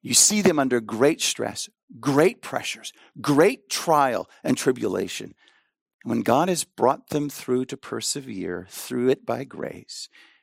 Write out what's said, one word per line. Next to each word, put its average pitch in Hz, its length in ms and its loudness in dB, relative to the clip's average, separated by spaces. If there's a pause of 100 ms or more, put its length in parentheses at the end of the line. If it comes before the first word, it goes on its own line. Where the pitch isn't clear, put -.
You 120 100 -6
see 208 300 4
them 175 160 6
under 123 240 2
great 117 400 2
stress, - 480 -6 (280)
great 143 440 2
pressures, - 500 -10 (300)
great 156 480 4
trial 135 580 0 (140)
and - 120 0
tribulation. 101 800 -2 (680)
And - 80 -10
when 117 100 0
God 135 300 2
has 175 120 -2
brought - 460 0
them 147 220 -2
through 127 360 -2
to 131 120 -12
persevere 92 880 -8
through 127 400 -4
it - 160 0
by 123 200 -6
grace, - 680 -12 (320)